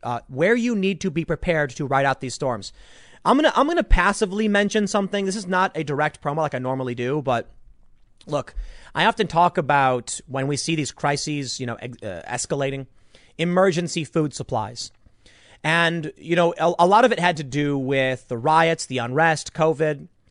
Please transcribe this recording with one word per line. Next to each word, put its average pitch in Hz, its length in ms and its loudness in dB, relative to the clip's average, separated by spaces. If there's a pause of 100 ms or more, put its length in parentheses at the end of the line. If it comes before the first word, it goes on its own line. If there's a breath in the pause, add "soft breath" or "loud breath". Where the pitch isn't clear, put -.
uh, 120 260 -6
where 160 280 2
you 240 200 0
need 190 260 -2
to 190 100 -4
be 156 140 -4
prepared 156 460 -2
to 147 140 -8
ride 135 200 2
out 135 160 0
these 127 120 -8
storms. 120 400 -6 (520 soft breath)
I'm 240 120 4
gonna, 302 180 2
I'm 294 120 4
gonna 339 160 0
passively 196 640 2
mention 208 400 2
something. 196 380 -2
This 190 100 -2
is 202 120 -8
not 185 280 0
a 160 80 -4
direct 147 380 -2
promo 147 160 -4
like 151 180 -2
I 127 40 -2
normally 127 360 -4
do, 127 260 -2
but 127 280 -2 (800)
look, 147 280 -6 (380 loud breath)
I 165 120 2
often 214 220 0
talk 170 300 2
about 135 680 0
when 135 200 -4
we 143 100 -2
see 165 180 -2
these 151 160 -4
crises, 143 680 -4
you 127 60 -6
know, 117 100 -6
ex-, 117 280 -14
uh, 92 240 -10
escalating, 135 600 -6 (500 soft breath)
emergency 175 640 2
food 151 300 0
supplies. 117 580 -6 (720 soft breath)
And, 165 540 0
you 165 180 -2
know, 170 240 4
a, 170 200 2
a 170 80 8
lot 214 180 6
of 226 60 6
it 196 80 -2
had 175 180 2
to 156 60 -6
do 143 340 -2
with 131 500 0
the 123 100 -6
riots, 160 480 2
the - 120 -6
unrest, 151 560 0
covid. 156 540 0 (240)